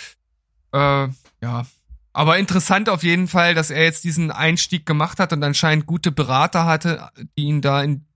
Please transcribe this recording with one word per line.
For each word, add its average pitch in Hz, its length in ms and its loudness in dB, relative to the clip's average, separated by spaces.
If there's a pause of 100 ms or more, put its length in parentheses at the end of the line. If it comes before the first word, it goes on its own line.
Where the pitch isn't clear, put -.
(720)
Äh, 139 360 2 (340)
ja. 120 240 -6 (480)
Aber 156 240 2
interessant 196 500 2
auf 180 140 -2
jeden 170 260 2
Fall, 175 260 4
dass 160 160 0
er 151 140 2
jetzt 165 200 0
diesen 165 260 0
Einstieg 165 560 -2
gemacht 151 340 -2
hat 180 140 0
und 147 80 -2
anscheinend 151 420 0
gute 165 280 -2
Berater 147 520 0
hatte, 165 460 -2 (260)
die 147 60 -2
ihn 147 180 0
da 139 220 0
in 143 340 -4